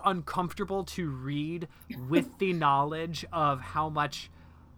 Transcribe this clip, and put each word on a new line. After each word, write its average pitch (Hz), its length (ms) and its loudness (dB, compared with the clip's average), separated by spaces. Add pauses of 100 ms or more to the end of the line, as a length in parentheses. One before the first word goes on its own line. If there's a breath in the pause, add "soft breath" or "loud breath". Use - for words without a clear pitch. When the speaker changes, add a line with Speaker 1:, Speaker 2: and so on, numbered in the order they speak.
Speaker 1:
uncomfortable 185 800 0
to 165 260 -4
read 147 580 -4 (420 soft breath)
with 180 280 2
the 190 160 2
Speaker 2:
<laughs> - 0 -
Speaker 1:
knowledge 156 800 2
of 147 300 2
how 156 280 -2
much 147 400 -2 (480 soft breath)